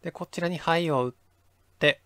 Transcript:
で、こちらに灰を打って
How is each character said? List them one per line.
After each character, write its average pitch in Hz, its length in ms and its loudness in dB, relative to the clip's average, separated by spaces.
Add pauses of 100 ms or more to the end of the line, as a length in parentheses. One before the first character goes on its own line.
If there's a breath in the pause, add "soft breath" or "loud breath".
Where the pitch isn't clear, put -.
で、 165 80 -8
こ - 160 -12
ち - 140 -10
ら 170 80 -2
に 175 100 -4
灰 170 320 0
を 127 160 2
打 127 40 -4
っ - 20 -20 (640)
て - 280 2